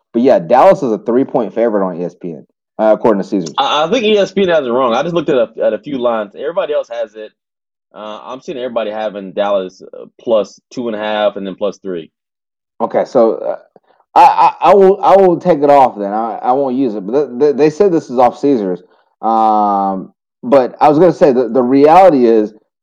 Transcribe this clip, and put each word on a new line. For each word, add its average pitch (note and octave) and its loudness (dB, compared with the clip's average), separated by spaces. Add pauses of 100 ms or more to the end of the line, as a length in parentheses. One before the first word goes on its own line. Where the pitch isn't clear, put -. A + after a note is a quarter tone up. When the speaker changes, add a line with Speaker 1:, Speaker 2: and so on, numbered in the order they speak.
(120)
Speaker 1:
But, A#2 -2
yeah, - 4
Dallas E3 4
is A#2+ -2
a G2+ -2
three-point C3+ -2
favorite G#2+ 0
on F2 -8
E F2 -6
S E2 -10
P F2 -12
N, C#2+ -18 (320)
uh, A2 4
according G#2 2
to F2+ -10
Caesars. F2+ -4
Speaker 2:
I, C#3+ -2
I E3 -4
think A#3 -2
E G#3+ 2
S F#3+ 0
P G3 -2
N F#3 0
has D#3+ 0
it A#2+ -6
wrong. B2 0
I D#3+ 0
just E3+ -6
looked E3+ -4
at D3+ 0
a, A2+ -2
at A2 0
a G#2 -6
few C#3+ -12
lines. A2+ -4
Everybody D3+ -6
else C#3 -4
has A2+ -10
it. G#2+ -18 (600)
Uh, G#2+ -16
I'm B2 -14
seeing D3+ -12
everybody A#2 -6
having G2+ -8
Dallas, G2+ -4
uh, - -20 (140)
plus G#2+ -4 (120)
two B2 -10
and A2 -8
a G#2 -8
half G#2+ -2
and G2 -12
then F#2 -10
plus G2+ -6
three. F2 -12 (680)
Speaker 1:
Okay, A2+ -4
so, A2+ 0
uh, - -8 (540)
I, D#3+ 4 (400)
I, D#3+ 4
I - 6
will, G3 4
I F3+ 6
will F3+ 4
take E3+ 0
it C#3+ 2
off B2+ 4
then. G2+ -6
I, A2 -6
I - -4
won't C3+ -2
use B2 -2
it. G2 -10
But C3 -2
th-, B2 -10
th-, C#3+ 2
they D3+ 4
said G3+ 0
this D#3+ -2
is B2 -8
off B2 2
Caesars. G#2 -2 (380)
Um, G#2 0 (300)
but D#3+ 2
I C#3+ 4
was D3 2
gonna E3+ 4
say D3+ 2
that B2 -2
the B2+ 2
reality D3 4
is A2 2 (280)